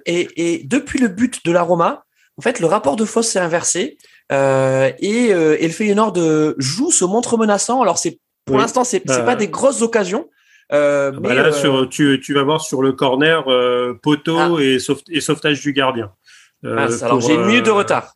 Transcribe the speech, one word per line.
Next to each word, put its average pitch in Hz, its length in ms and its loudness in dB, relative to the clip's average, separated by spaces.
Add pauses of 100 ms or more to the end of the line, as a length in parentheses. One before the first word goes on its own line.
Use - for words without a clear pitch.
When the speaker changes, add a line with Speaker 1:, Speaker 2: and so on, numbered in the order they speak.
Speaker 1:
Et, 175 300 -2
et 170 300 -2
depuis 254 340 -2
le 247 80 2
but 214 380 -4
de 170 80 0
la 175 80 4
Roma, 175 420 0 (340)
en - 40 -20
fait, 254 180 -2
le 165 80 0
rapport 208 300 0
de 220 80 0
force 226 240 -2
s'est 196 100 -2
inversé. 175 580 -2 (340)
Euh, 135 680 2
et, 214 340 2
euh, 156 260 2
et 160 60 -2
le 165 80 -2
Feyenoord, 208 440 0
euh, 156 420 2
joue, 180 320 -2
se - 120 0
montre 226 340 -2
menaçant. 220 440 0
Alors, 185 160 0
c'est, 165 220 -6 (260)
pour 135 120 0
Speaker 2:
Oui. - 40 4
Speaker 1:
l'instant, 240 220 0
c'est, 196 240 -2
c'est 127 140 2
Speaker 2:
Euh, 120 40 0
Speaker 1:
pas 240 100 2
des 214 120 -2
grosses 220 340 0
occasions. 226 460 -2 (440)
Euh, 143 440 2
Speaker 2:
ah - 40 -12
Speaker 1:
mais, 110 100 -4
Speaker 2:
bah 120 40 2
là, 139 120 2
Speaker 1:
euh, 156 60 4
Speaker 2:
sur, 135 380 0
tu, 139 340 2
tu 143 120 -4
vas 139 80 2
voir 151 180 0
sur 135 220 -4
le 135 100 2
corner, 143 580 2
euh, 123 520 0
poteau 151 340 0
Speaker 1:
Ah. 165 140 2 (100)
Speaker 2:
et 135 160 2
sauve-, 135 320 -4
et 170 100 -4
sauvetage 147 420 -2
du 143 120 -4
gardien. 123 380 -2 (520)
Euh, 117 120 -6
Speaker 1:
Mince, 117 260 -2
alors, 120 160 0
Speaker 2:
pour, 117 100 -2
Speaker 1:
j'ai - 60 2
une - 140 2
minute 226 180 2
de 220 60 2
Speaker 2:
euh, - 20 4
Speaker 1:
retard. 180 420 -2